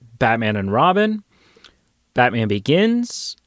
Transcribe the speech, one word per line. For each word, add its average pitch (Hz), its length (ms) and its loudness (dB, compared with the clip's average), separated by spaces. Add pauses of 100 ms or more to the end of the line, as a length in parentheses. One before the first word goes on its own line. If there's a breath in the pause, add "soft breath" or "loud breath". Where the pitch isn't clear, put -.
(180)
Batman 113 380 0
and 98 160 -2
Robin, 202 520 0 (920 soft breath)
Batman 117 340 2
Begins, 196 880 -2 (100)